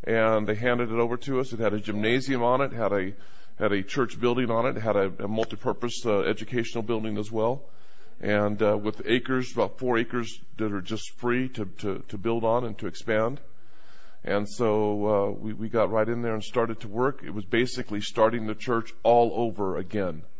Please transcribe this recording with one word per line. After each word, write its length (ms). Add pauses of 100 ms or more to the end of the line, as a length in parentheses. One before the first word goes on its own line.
And 440
they 100
handed 340
it 80
over 200
to 220
us. 140
It 60
had 120
a 80
gymnasium 600
on 180
it, 120
had 200
a, 220 (440)
had 140
a 100
church 380
building 300
on 160
it, 100
had 200
a, 100
a 220
multipurpose, 760
uh, 240
educational 540
building 340
as 140
well. 320 (580)
And, 400
uh, 160
with 300
acres, 460
about 260
four 180
acres 440 (180)
that 140
are 100
just 360
free 320
to, 140
to, 440
to 100
build 260
on 200
and 140
to 100
expand. 520 (840)
And 220
so, 580
uh, 240
we, 220
we 160
got 220
right 180
in 140
there 120
and 80
started 380
to 80
work. 340
It 100
was 120
basically 560
starting 460
the 80
church 380 (100)
all 320
over 440
again 440 (180)